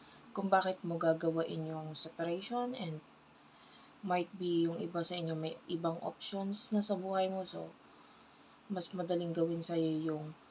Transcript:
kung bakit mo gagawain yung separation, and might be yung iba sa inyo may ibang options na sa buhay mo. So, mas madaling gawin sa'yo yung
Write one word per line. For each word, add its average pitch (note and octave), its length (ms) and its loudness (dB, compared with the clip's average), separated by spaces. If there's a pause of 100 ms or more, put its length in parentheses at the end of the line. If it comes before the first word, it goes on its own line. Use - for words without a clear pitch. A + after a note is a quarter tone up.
(360)
kung G3 160 0
bakit F#3+ 320 6
mo E3+ 160 -2
gagawain E3 720 2
yung D#3 240 -8
separation, G3 800 -4
and D#3+ 240 -6 (1040)
might F3+ 320 2
be E3+ 320 4
yung E3+ 120 -2
iba E3+ 200 -2
sa F3+ 160 -2
inyo E3 160 -2
may D#3+ 240 -2 (160)
ibang E3 320 0
options G3 640 -4
na G#3 160 2
sa G3 160 0
buhay F#3+ 320 2
mo. F#3+ 160 -2
So, E3 240 -8 (960)
mas F#3 240 -4
madaling F3 400 0
gawin E3 320 2
sa'yo D#3+ 400 2
yung D#3 320 -2 (140)